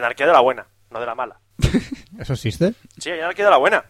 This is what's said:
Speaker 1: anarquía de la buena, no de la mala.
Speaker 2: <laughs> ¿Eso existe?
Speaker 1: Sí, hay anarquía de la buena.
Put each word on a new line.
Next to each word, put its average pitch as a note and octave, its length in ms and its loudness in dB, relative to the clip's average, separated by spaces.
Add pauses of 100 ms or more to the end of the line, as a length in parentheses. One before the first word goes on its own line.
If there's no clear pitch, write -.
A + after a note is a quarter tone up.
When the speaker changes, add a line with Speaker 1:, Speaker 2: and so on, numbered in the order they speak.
Speaker 1:
anarquía B2 220 -2
de E3+ 60 6
la C#3 80 8
buena, A#2+ 260 0 (220)
no A2+ 100 -12
de A#2+ 60 -6
la A#2 100 -8
mala. B2 240 -10 (200)
Speaker 2:
<laughs> - 600 -4
¿Eso - 140 -8
existe? E3 400 -4 (240)
Speaker 1:
Sí, - 140 -12
hay E3+ 80 -8
anarquía F#3 260 -4
de G3+ 60 6
la D#3 60 6
buena. E3 320 2